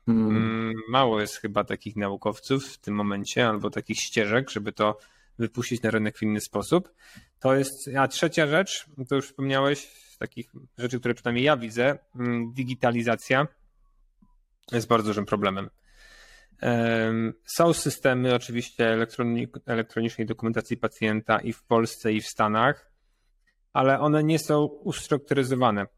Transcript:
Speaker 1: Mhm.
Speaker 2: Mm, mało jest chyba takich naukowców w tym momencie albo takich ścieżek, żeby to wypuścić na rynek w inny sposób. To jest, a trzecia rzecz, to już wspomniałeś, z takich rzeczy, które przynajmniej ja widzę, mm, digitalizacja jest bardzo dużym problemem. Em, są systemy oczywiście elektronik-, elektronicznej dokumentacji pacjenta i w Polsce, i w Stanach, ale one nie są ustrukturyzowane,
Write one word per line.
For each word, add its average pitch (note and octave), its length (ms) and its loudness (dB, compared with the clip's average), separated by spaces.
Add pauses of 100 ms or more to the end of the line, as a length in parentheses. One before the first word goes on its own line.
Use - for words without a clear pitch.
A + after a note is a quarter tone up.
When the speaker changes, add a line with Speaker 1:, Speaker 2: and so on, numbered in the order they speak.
Speaker 1:
Mhm. A2 280 4
Speaker 2:
Mm, A2+ 380 -2 (140)
mało A#2+ 320 4
jest G#2 160 -4
chyba G#2 280 -2
takich G#2 320 -8
naukowców G#2 720 -2
w - 120 -18
tym G#2 160 -6
momencie G#2 540 0
albo G#2+ 220 -2
takich G#2+ 300 -6
ścieżek, A2+ 500 0
żeby G#2+ 220 -6
to G#2+ 260 0 (400)
wypuścić A#2 440 -4
na A2 80 2
rynek G#2+ 280 -2
w - 40 -6
inny G#2+ 180 0
sposób. - 540 -2 (460)
To C3 140 4
jest, C3+ 440 -2
a C3+ 100 4
trzecia D#3+ 380 0
rzecz, D#3+ 400 0 (220)
to C#3+ 80 0
już C3+ 100 0
wspomniałeś, C3+ 520 0 (360)
z - 40 -20
takich - 320 -10 (280)
rzeczy, B2 220 -4
które B2 140 0
przynajmniej A#2+ 300 -2
ja D3 120 4
widzę, A#2+ 420 0 (160)
mm, A#2+ 380 -4
digitalizacja B2 920 0 (1300)
jest A#2 160 -2
bardzo A2 200 4
dużym G#2 180 0
problemem. G2 440 -2 (880)
Em, A2+ 720 0 (120)
są E3+ 280 4
systemy B2+ 640 0
oczywiście A#2+ 500 -2
elektronik-, A#2 800 0
elektronicznej A2+ 600 -4
dokumentacji A2+ 500 -4
pacjenta G#2+ 640 0
i A#2 120 -6
w - 100 -12
Polsce, A2+ 500 0
i G#2+ 80 0
w G2+ 60 -12
Stanach, A2+ 640 0 (800)
ale C3+ 280 4
one D3+ 240 4
nie D#3 140 2
są D3+ 260 2
ustrukturyzowane, B2+ 1200 0 (100)